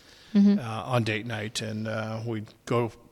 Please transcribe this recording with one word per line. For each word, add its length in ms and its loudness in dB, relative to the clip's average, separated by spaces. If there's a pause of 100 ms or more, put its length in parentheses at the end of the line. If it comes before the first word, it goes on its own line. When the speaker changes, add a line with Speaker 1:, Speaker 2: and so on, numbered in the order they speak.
(340)
Speaker 1:
Mm-hmm. 240 8
Speaker 2:
uh, 280 -6
on 180 2
date 220 -2
night, 360 -6
and, 240 -6
uh, 400 -4
we'd 220 -6 (180)
go 220 2 (240)